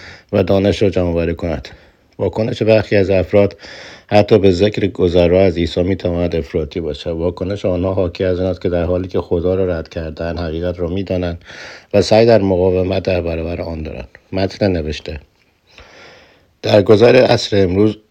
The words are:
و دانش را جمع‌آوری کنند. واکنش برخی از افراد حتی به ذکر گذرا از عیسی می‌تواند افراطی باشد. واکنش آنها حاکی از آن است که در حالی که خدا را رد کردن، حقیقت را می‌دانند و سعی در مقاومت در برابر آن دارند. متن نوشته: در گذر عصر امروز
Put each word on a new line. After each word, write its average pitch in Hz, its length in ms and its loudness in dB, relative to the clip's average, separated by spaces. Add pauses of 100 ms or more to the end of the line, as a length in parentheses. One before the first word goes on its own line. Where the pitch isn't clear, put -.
(320)
و 101 100 2
دانش 98 400 2
را 98 80 2
جمع‌آوری 85 440 -2
کنند. 78 340 -8 (500)
واکنش 110 440 -4
برخی 107 340 2
از 98 140 2
افراد 98 460 2 (500)
حتی 104 320 4
به 95 120 6
ذکر 101 360 0
گذرا 87 540 2
از 92 160 2
عیسی 85 260 -2
می‌تواند 87 540 -2
افراطی 80 440 -6
باشد. 78 300 -8
واکنش 90 540 -6
آنها 92 300 -2
حاکی 95 300 -4
از 92 160 -2
آن 92 60 -2
است 90 140 -4
که 95 80 -4
در 87 160 -2
حالی 90 240 -2
که 92 120 -4
خدا 87 340 -2
را 95 100 -2 (140)
رد 76 100 -12
کردن، 82 500 -8
حقیقت 85 400 -6
را 87 100 -6
می‌دانند 90 560 -6 (500)
و 101 80 4
سعی 110 240 4
در 113 160 4
مقاومت 92 600 0
در 90 200 -2
برابر 82 380 -6
آن 82 220 -8
دارند. - 260 -12 (240)
متن 95 400 -2
نوشته: 76 480 -6 (1400)
در 110 200 4
گذر 113 340 6
عصر 110 460 2
امروز 101 340 2 (140)